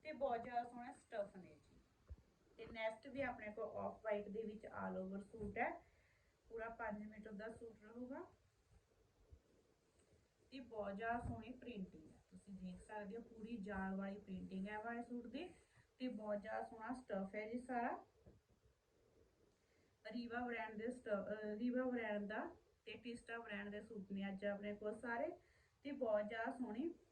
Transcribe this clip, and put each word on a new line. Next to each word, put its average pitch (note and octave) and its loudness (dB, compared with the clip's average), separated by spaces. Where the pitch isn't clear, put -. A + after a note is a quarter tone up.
ਤੇ D#4 -4
ਬਹੁਤ B3 4
ਜ਼ਿਆਦਾ A#3+ 2
ਸੋਹਣੇ B3 -6
ਸਟੱਫ G#3 -4
ਨੇ D#3+ -12
ਜੀ। - -20
ਤੇ A3+ -6
ਨੈਕਸਟ A3+ 2
ਵੀ C4 -2
ਆਪਣੇ A3+ 0
ਕੋਲ G#3+ 0
ਆਫ G3 -2
ਵਾਈਟ G#3 4
ਦੇ G#3+ -2
ਵਿੱਚ G#3+ -4
all F#3+ -2
over F#3+ -2
ਸੂਟ G#3 -4
ਹੈ, D#4 6
ਪੂਰਾ A3+ -4
ਪੰਜ G#3 -2
ਮੀਟਰ G#3+ -10
ਦਾ G#3+ -6
ਸੂਟ A3 -12
ਰਹੂਗਾ B3 -6
ਤੇ C4+ -8
ਬਹੁਤ G#3 -2
ਜ਼ਿਆਦਾ A#3 4
ਸੋਹਣੀ A#3 -2
ਪ੍ਰਿੰਟਿੰਗ F#3+ -6
ਹੈ, - -18
ਤੁਸੀਂ F#3 -12
ਦੇਖ F#3 -6
ਸਕਦੇ G#3+ -4
ਹੋ। A#3 -4
ਪੂਰੀ A3+ -4
ਜਾਲ F#3+ 2
ਵਾਲੀ G3 0
ਪ੍ਰਿੰਟਿੰਗ F#3+ -2
ਹੈ G#3+ 0
ਵਾਲੇ A#3 0
ਸੂਟ A#3+ -4
ਦੀ C4+ -2
ਤੇ B3+ 2
ਬਹੁਤ G#3 2
ਜ਼ਿਆਦਾ A3 0
ਸੋਹਣਾ A3+ -4
ਸਟੱਫ G3 0
ਹੈ G#3+ 0
ਜੀ B3 2
ਸਾਰਾ। B3+ 2
ਰੀਵਾ A#3 0
ਬ੍ਰਾਂਡ A3+ 0
ਦੇ A#3 0
ਸਟ-, B3 -4
ਅਹ, G#3 2
ਰੀਵਾ B3 6
ਬ੍ਰਾਂਡ G#3+ 4
ਦਾ A3 2
ਤੇ A3+ -8
ਟਿਸਟਾ A#3 -4
ਬ੍ਰਾਂਡ G#3 -2
ਦੇ G#3 -2
ਸੂਟ G#3 -6
ਨੇ G3 2
ਅੱਜ F#3+ -2
ਆਪਣੇ G3+ 2
ਕੋਲ G#3+ 0
ਸਾਰੇ B3 2
ਤੇ C#4+ -2
ਬਹੁਤ G#3 6
ਜ਼ਿਆਦਾ A3+ 2
ਸੋਹਣੀ B3+ 2